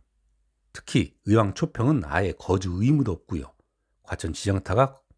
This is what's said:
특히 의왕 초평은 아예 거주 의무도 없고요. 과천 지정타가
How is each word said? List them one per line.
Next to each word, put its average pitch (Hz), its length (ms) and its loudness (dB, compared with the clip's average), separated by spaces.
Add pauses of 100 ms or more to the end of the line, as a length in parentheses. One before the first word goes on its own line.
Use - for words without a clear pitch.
(760)
특히 - 520 -2
의왕 104 260 4
초평은 127 540 0
아예 82 260 0
거주 92 480 -2
의무도 127 320 2
없고요. - 400 -8 (520)
과천 90 280 -8
지정타가 98 640 0 (200)